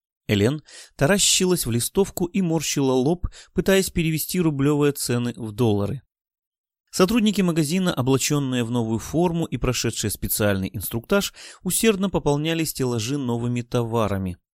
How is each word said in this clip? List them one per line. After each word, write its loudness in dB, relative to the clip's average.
Элен 2
таращилась 2
в -2
листовку 0
и 0
морщила 0
лоб, 2
пытаясь 2
перевести -2
рублёвые 2
цены -2
в -10
доллары. 0
Сотрудники 2
магазина, 0
облачённые 0
в -4
новую -2
форму -2
и -6
прошедшие -2
специальный -2
инструктаж, -2
усердно 2
пополняли 0
стеллажи -2
новыми -2
товарами. -2